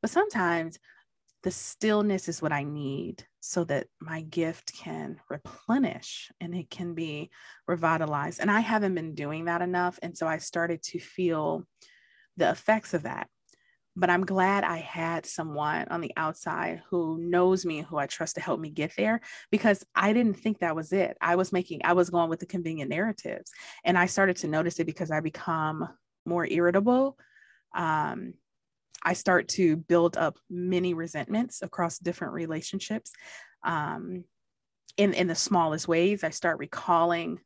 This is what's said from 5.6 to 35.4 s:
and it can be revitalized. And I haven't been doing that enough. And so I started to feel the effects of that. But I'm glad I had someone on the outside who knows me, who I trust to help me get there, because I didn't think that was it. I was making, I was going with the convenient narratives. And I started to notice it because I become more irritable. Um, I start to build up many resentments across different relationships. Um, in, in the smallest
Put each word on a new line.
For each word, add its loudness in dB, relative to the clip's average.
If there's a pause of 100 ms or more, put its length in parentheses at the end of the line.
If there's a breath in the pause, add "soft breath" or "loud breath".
and -8
it -6
can -8
be -6 (360 loud breath)
revitalized. 0
And 2
I 4
haven't 2
been -4
doing -6
that 0
enough. 0
And -10
so -2
I -2
started -2
to -6
feel -2 (680 soft breath)
the 4
effects 0
of 0
that. -8 (680 soft breath)
But 4
I'm 4
glad 2
I 0
had -4
someone -4
on -4
the -8
outside -4
who -2
knows 2
me, -4
who -8
I 0
trust -6
to -6
help -2
me -8
get -4
there, 2 (280 loud breath)
because 4 (100)
I 4
didn't 4
think -2
that 0
was -4
it. 2
I 4
was 2
making, -2
I 4
was 4
going 2
with -2
the -10
convenient -4
narratives. -4 (340 loud breath)
And 6
I 6
started 4
to -4
notice 0
it 2
because -6
I 0
become -2 (400)
more 0
irritable. 4 (560 soft breath)
Um, -2 (680)
I 2
start 4
to 4
build 4
up 0 (120)
many 0
resentments -4
across -2
different -4
relationships. -6 (500 loud breath)
Um, -4 (720)
in, 4
in 2
the -2
smallest 2